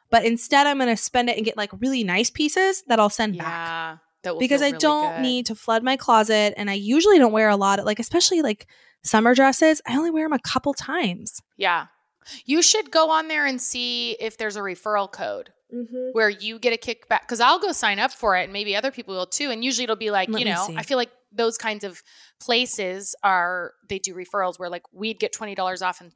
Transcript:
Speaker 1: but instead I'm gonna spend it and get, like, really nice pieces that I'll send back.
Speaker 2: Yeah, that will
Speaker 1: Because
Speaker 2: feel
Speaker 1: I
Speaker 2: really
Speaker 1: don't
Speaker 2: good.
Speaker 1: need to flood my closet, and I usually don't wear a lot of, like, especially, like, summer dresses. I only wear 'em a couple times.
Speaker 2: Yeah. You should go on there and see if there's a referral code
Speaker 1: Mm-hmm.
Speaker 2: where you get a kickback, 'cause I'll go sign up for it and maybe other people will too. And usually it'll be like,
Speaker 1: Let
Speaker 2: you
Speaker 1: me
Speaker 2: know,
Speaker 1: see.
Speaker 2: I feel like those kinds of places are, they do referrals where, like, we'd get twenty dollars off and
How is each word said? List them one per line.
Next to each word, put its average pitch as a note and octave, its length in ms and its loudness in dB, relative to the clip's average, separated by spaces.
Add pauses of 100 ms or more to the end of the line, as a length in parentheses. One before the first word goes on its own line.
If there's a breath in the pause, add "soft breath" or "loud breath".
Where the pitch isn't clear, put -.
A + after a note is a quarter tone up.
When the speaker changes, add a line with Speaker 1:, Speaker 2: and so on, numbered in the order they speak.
(100)
Speaker 1:
but A3+ 140 4
instead B3+ 420 4
I'm C#4+ 120 0
gonna A#3+ 180 2
spend A#3+ 320 0
it A#3 80 -2
and A3 80 -4
get, A3 120 -4
like, G#3 220 -6
really B3+ 260 -2
nice F#3+ 260 0
pieces F#4 580 0
that A#3 100 4
I'll G#3 120 6
send G#3+ 260 -2
back. E3 100 -8
Speaker 2:
Yeah, E3 500 -8 (260)
that F3+ 120 -6
will E3 60 -6
Speaker 1:
Because C4 200 2
Speaker 2:
feel C#4+ 60 2
Speaker 1:
I C#4+ 40 2
Speaker 2:
really E3 100 -8
Speaker 1:
don't D4+ 360 2
Speaker 2:
good. C4+ 60 -4
Speaker 1:
need B3 240 -2
to A3+ 80 -6
flood A3+ 280 -2
my B3+ 140 0
closet, G#3+ 600 2
and G#3 140 -6
I G3 40 -4
usually D4+ 440 4
don't A#3+ 140 8
wear A3 180 4
a G3+ 60 4
lot G3 220 2
of, G3 60 -4
like, G#3+ 140 0
especially, E4 440 2
like, G#3+ 240 -2 (380 soft breath)
summer A3+ 300 6
dresses. C4+ 520 4
I A#3+ 100 -2
only E4 140 0
wear D#4 140 0
'em D#4 80 -2
a C4 80 -2
couple - 340 -2
times. C4+ 680 -4 (160)
Speaker 2:
Yeah. F3 280 0 (580 loud breath)
You D4 180 0
should G#4 280 0
go D#4+ 200 4
on D#4+ 180 0
there D4+ 180 -2
and C4 140 -4
see A#3+ 580 -4
if A3 200 -8
there's G#3 180 -6
a G#3+ 40 -8
referral G3 520 -4
code G#2 400 -8 (220)
Speaker 1:
Mm-hmm. B3 380 -8
Speaker 2:
where A3 180 2
you G#3+ 300 -8
get A#3 120 2
a A3+ 40 -2
kickback, - 500 -4
'cause A3+ 140 -4
I'll C#4+ 180 6
go F#4 140 -2
sign G3+ 260 0
up A#3 140 0
for G3+ 240 0
it F3+ 80 0
and - 80 -12
maybe G3+ 240 -4
other C4 160 -2
people G3 240 -10
will F3+ 100 -4
too. C#4+ 240 -4
And A3+ 140 -6
usually B3+ 180 -2
it'll A3 140 -2
be G#3 160 -4
like, F#3+ 160 0
Speaker 1:
Let A3 100 -2
Speaker 2:
you B3 60 -2
Speaker 1:
me G3+ 80 0
Speaker 2:
know, F3 160 0
Speaker 1:
see. D#3+ 80 -8
Speaker 2:
I A3 80 -8
feel C#4 120 -2
like A#3+ 140 -2 (220)
those A3+ 260 -2
kinds G#3+ 240 -6
of F#3+ 200 -14 (380 soft breath)
places G#3 840 -2
are, F3+ 500 0 (140)
they G3 100 -8
do F#3+ 160 -8
referrals F3+ 460 -6
where, F3+ 100 -8
like, F3 120 -10 (100)
we'd G#3+ 260 -8
get - 140 -2
twenty G#3 240 -12
dollars F#3 260 -4
off F3+ 180 -4
and F3 160 -20